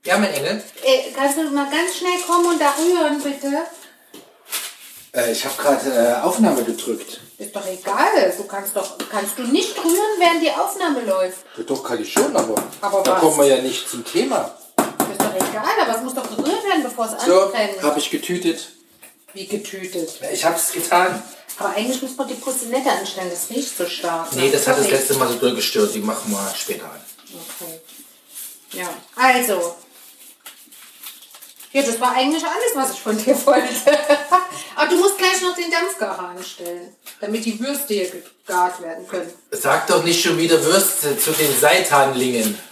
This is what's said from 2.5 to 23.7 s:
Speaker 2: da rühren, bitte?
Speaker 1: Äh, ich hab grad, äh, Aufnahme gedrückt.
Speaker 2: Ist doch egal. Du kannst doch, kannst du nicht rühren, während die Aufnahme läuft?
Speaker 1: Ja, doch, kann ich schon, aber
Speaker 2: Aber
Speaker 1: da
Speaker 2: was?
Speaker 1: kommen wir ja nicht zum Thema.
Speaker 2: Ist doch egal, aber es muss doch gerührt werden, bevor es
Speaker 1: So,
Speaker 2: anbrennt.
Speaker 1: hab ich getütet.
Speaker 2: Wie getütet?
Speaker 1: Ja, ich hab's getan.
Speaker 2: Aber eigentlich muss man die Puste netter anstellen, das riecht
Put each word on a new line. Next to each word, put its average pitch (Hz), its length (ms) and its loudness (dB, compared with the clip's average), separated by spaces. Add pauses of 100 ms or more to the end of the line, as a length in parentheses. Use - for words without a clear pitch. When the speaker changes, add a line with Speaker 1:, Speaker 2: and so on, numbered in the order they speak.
Speaker 2:
da 285 180 4
rühren, 320 440 2
bitte? 277 400 -2 (1500)
Speaker 1:
Äh, 120 180 2
ich 113 120 -4
hab - 120 -6
grad, 139 300 2
äh, 120 360 4
Aufnahme 175 420 4
gedrückt. - 560 -6 (180)
Speaker 2:
Ist - 180 -12
doch 190 100 -8
egal. 208 720 2
Du 208 80 -8
kannst - 320 -6
doch, - 220 -6 (120)
kannst 208 280 -4
du 254 60 -6
nicht 381 380 0
rühren, 381 360 2
während 339 240 4
die 311 80 2
Aufnahme 320 520 -2
läuft? 185 360 -2 (180)
Speaker 1:
Ja, - 80 -10
doch, 135 180 -4
kann 110 200 -4
ich 101 100 -8
schon, 269 240 2
aber 110 180 0 (280)
Speaker 2:
Aber 196 200 0
Speaker 1:
da 180 120 2
Speaker 2:
was? 180 60 2
Speaker 1:
kommen 151 180 4
wir 143 80 8 (100)
ja 127 60 0
nicht - 260 -4
zum 117 160 -8
Thema. 233 500 -2 (560)
Speaker 2:
Ist 196 100 -8
doch - 140 -2
egal, 214 460 -2
aber 233 160 0
es 233 60 -4
muss 254 120 -8
doch 269 220 -6
gerührt 349 280 -2
werden, 359 180 2
bevor 226 240 -4
es 220 180 -6
Speaker 1:
So, 185 200 6
Speaker 2:
anbrennt. 196 380 -2
Speaker 1:
hab 147 140 2
ich 143 140 -2
getütet. 165 580 -4 (640)
Speaker 2:
Wie 190 140 -12
getütet? 185 760 -8
Speaker 1:
Ja, - 100 -8
ich - 140 -4
hab's - 280 0
getan. 180 500 2 (360)
Speaker 2:
Aber 196 120 -2
eigentlich 233 320 -2
muss 262 140 -8
man 269 120 -4
die 254 60 -6
Puste 254 320 -6
netter 254 260 0
anstellen, 190 380 -4
das - 260 -6
riecht 277 200 -6